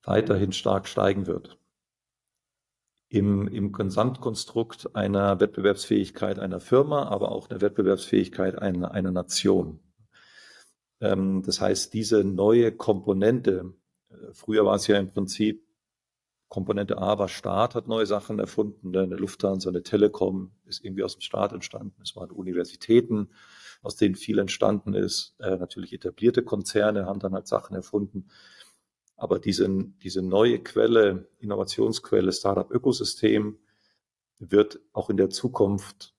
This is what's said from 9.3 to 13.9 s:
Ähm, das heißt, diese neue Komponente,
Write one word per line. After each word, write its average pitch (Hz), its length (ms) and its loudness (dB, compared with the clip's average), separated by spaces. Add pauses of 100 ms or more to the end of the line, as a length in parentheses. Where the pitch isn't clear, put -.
Ähm, 95 420 0
das - 180 -4
heißt, 98 340 0
diese 107 300 2
neue 107 480 4
Komponente, 95 1040 0 (360)